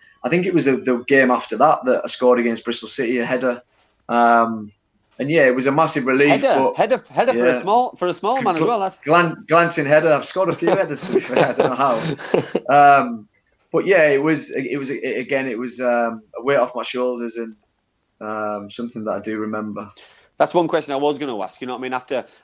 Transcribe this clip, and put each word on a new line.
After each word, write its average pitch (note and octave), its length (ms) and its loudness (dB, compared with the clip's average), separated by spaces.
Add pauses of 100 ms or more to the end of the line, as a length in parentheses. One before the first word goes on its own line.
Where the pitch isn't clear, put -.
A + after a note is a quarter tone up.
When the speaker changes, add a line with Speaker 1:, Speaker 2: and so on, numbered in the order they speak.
(240)
Speaker 1:
I A#2+ 40 -6
think F3 180 0
it F#3 80 0
was D3 100 2
the, C3 120 2
the B2 300 -2
game C3+ 240 4
after A#2 280 -2
that C#3 260 2
that B2+ 200 0
I - 40 -8
scored B2 320 2
against A#2 240 -2
Bristol A#2 240 -8
City, B2 300 -2
a A#2 60 -2
header. B2 380 -2 (460)
Um, A#2 640 2 (460)
and C3+ 120 -4
yeah, D#3 160 4
it B2+ 80 4
was B2+ 120 -2
a C#3 60 2
massive D3+ 340 0
relief. C3+ 220 4 (140)
Speaker 2:
Header, G3 160 2
Speaker 1:
but C3 180 0
Speaker 2:
header, G3 340 0
header G3 220 0
for A#3+ 140 0
a B3 60 4
Speaker 1:
yeah. - 100 -2
Speaker 2:
small, A#3+ 340 0
for F3+ 120 -2
a F3 60 -2
small A#3+ 280 -4
man F#3+ 140 0
as D#3+ 60 0
Speaker 1:
Gl-, D#3+ 60 2
Speaker 2:
well. A3+ 120 0
That's F#3+ 240 -6
Speaker 1:
glan-, E3 300 2 (140)
glancing E3 380 2
header. D#3 260 6
I've C#3 140 0
scored F#3 240 -2
a - 60 -4
few E3+ 120 -4
headers, E3 340 -2
to - 120 -6
be G3 60 2
fair. C#3 280 -2
I B2 40 -4
don't C3 180 0
know B2+ 60 -4
how. C3+ 400 -2 (520)
Speaker 2:
<laughs> C#3+ 340 8
Speaker 1:
Um, A#2 260 -10 (440)
but D3 140 0
yeah, F3 220 4
it C#3 140 2
was, D3+ 320 -2
it C3+ 240 -6
was, C3+ 120 -8
it, A2+ 120 -8 (160)
again, C3 280 -4
it A#2 120 -6
was, A#2+ 220 -10
um, A#2+ 420 -2 (160)
a A#2 40 -12
weight C#3 140 0
off B2 180 0
my A#2 80 -6
shoulders A#2+ 540 -6
and, A2+ 180 -10 (680)
um, G#2+ 500 -8
something A#2 340 -10
that G#2+ 80 -4
I G2 80 -6
do G#2+ 180 -6
remember. G#2+ 500 -8 (500)
Speaker 2:
That's D3 160 0
one E3+ 140 2
question D3+ 240 -4
I C3+ 60 -4
was D3 200 0
gonna B2+ 240 -8
ask. - 180 -12
You C3 60 -10
know B2+ 80 -10
what B2+ 60 -12
I - 20 -10
mean? B2+ 120 -8
After, B2+ 300 -6 (200)